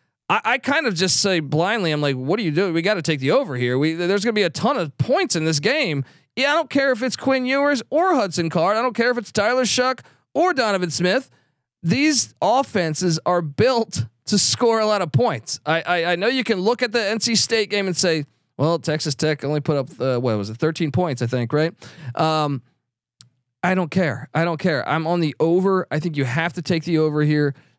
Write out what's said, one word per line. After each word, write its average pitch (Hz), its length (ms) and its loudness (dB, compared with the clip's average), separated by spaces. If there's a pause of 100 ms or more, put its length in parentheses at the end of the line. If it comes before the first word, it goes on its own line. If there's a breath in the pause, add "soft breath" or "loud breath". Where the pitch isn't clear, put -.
(280 soft breath)
I, 202 160 2
I 247 140 0
kind 285 300 0
of 208 60 0
just 175 280 0
say 190 180 2
blindly, 165 520 0
I'm 147 100 0
like, 143 160 0
"What 135 200 -2
are 240 60 -2
you 165 80 -2
doing? 175 220 0
We 165 80 0
gotta 190 200 0
take 147 200 -2
the 135 100 2
over 214 240 0
here. 123 220 0
We, 156 160 0
there's 180 320 -2
gonna 233 80 0
be 208 100 2
a 175 60 0
ton 240 260 -2
of 170 220 -6
points 302 400 0
in 156 80 -2
this 156 160 0
game." 190 420 0 (320 soft breath)
Yeah, 269 160 0
I - 40 2
don't 320 140 -2
care 277 220 2
if 220 100 -2
it's 254 140 -2
Quinn 262 300 0
Ewers 277 440 0
or 349 260 2
Hudson 180 340 0
Card. 180 260 2
I 220 60 0
don't 247 140 -2
care 233 140 2
if 240 80 0
it's 220 140 -8
Tyler 240 320 2
Shough 247 380 0 (320 soft breath)
or 349 200 4
Donovan 202 380 0
Smith. 185 380 0 (520)
These 262 600 2
offenses 180 840 0
are 175 160 2
built 220 640 0 (200)
to 208 120 0
score 226 440 2
a 214 40 2
lot 208 160 2
of 156 120 -4
points. 185 520 0
I, 160 160 2
I, 170 240 0
I 175 120 0
know 190 100 0
you 262 160 0
can 196 160 -2
look 220 240 -2
at 233 80 -2
the 233 100 -2
N 208 200 -2
C 233 140 0
State 220 340 0
game 202 180 -2
and 180 80 -2
say, 160 300 0 (320)
"Well, 160 220 0
Texas 151 360 -4
Tech 151 300 -2
only 147 160 -2
put 147 160 0
up, 135 120 -4 (120)
uh, 127 180 0
what 120 180 0
was 101 120 -4
it, 113 80 -10
thirteen 156 340 -2
points, 156 300 -2
I 120 60 -2
think, 120 260 -2
right?" 156 200 0 (420 loud breath)
Um, 156 480 0 (1000)
I 180 100 2
don't 185 160 -2
care. 165 420 -2
I 160 140 2
don't 165 140 -2
care. 156 280 0
I'm 156 200 -2
on 175 140 0
the 156 180 0
over. 185 500 2
I 151 100 -2
think 156 180 -4
you 143 60 0
have 160 300 -2
to 180 80 -8
take 165 220 -2
the 165 160 0
over 151 240 0
here. 147 320 2 (220 soft breath)